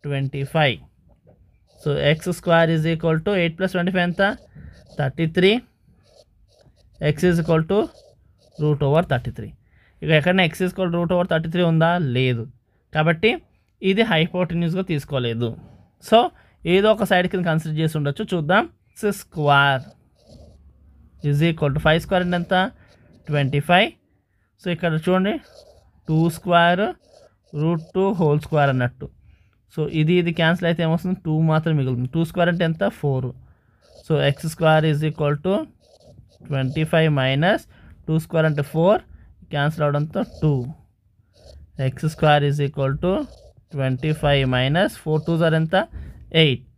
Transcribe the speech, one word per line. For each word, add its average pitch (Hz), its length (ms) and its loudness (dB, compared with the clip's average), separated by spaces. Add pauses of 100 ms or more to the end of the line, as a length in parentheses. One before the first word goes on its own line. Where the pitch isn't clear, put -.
ట్వంటీ 139 380 -6 (120)
ఫైవ్. 147 220 2 (1040)
So, 147 100 -4 (180)
ఎక్స్ 156 280 -2
స్క్వేర్ 165 360 2
is 160 180 0
equal 160 340 0
to 208 140 0
ఎయిట్ 165 200 -2
plus 185 160 -2
twenty 180 180 -2
five 180 160 0
ఎంత? 175 140 -2 (720)
థర్టీ 147 280 -2 (100)
త్రీ. 185 140 4 (1600)
X - 20 -2 (140)
is 170 120 2
equal 160 300 0
to 196 60 2 (840)
root 151 240 0
over 151 140 4 (100)
thirty 120 260 -4
three. 110 120 -12 (540)
ఇక 151 60 -6 (100)
ఎక్కడైనా 180 320 2
X - 140 -8
is 180 80 -2
equal 185 200 -2
to 175 60 -2
root 175 160 -2
over 175 160 2
thirty 165 220 -2
three 175 180 2
ఉందా? 160 180 4 (280)
లేదు. 123 260 0 (520)
కాబట్టి 165 360 2 (600)
ఇది 214 200 2
హైపోటెన్యూస్‌గా 170 800 -2
తీసుకోలేదు. 120 580 -4 (600)
So, 220 100 8 (560)
ఏదో 202 200 4
ఒక 208 160 -4
సైడ్ 180 220 2
కింద 180 160 -2
కన్సిడర్ 156 320 -2
చేసి 156 180 0
ఉండొచ్చు, 143 340 -4
చూద్దాం. 175 300 2 (280)
ఎక్స్ - 180 -4 (120)
స్క్వేర్ 143 640 2 (1500)
is 143 100 0 (100)
equal 151 260 -2
to 156 100 -4
ఫైవ్ 165 180 2
స్క్వేర్ 180 220 0
అంటే 175 140 -2
ఎంత? 175 140 -2 (760)
ట్వంటీ 143 420 -2
ఫైవ్. 196 180 4 (720)
So, - 140 -8
ఇక్కడ 165 180 -2 (140)
చూడండి, 185 280 2 (720)
టూ 156 120 2 (180)
స్క్వేర్ 175 480 4 (760)
రూట్ 160 220 0 (120)
టూ 185 80 2 (160)
హోల్ 151 260 2
స్క్వేర్ 143 280 2
అన్నట్టు. 127 340 -2 (680)
So 160 80 -6 (180)
ఇది 156 220 2
ఇది 170 180 0
క్యాన్సిల్ 170 300 2
అయితే 170 180 -2
ఏమొస్తుంది? 175 380 -2
టూ 156 80 -2 (180)
మాత్రం 160 280 0
మిగులుతుంది. 127 360 -2
టూ 165 140 0
స్క్వేర్ 175 240 0
అంటే 175 160 -2
ఎంత? 165 140 -4 (160)
ఫోర్. 131 280 -2 (800)
So 160 80 -2 (160)
ఎక్స్ 143 240 -4
స్క్వేర్ 156 380 4
ఈజ్ 147 180 -2
ఈక్వల్ 147 360 -2
టు 185 80 0 (960)
ట్వంటీ 135 420 -2
ఫైవ్ 160 180 4 (120)
మైనస్ 160 420 0 (440)
టూ 160 160 0
స్క్వేర్ 160 260 0
అంటే 147 240 -2
ఫోర్, 185 280 2 (520)
క్యాన్సిల్ 151 340 0
అవడంతో 147 360 -2 (180)
టూ. 151 120 2 (1400)
ఎక్స్ 143 260 -6
స్క్వేర్ 147 340 4
ఈజ్ 147 180 -2
ఈక్వల్ 139 380 -2
టు 185 80 2 (640)
ట్వంటీ 131 360 -2 (120)
ఫైవ్ 143 200 2 (140)
మైనస్ 143 460 0
ఫోర్ 156 240 0
టూ 170 160 0
సార్ 160 180 2
ఎంత? 160 140 -2 (680)
ఎయిట్. 127 220 -2 (120)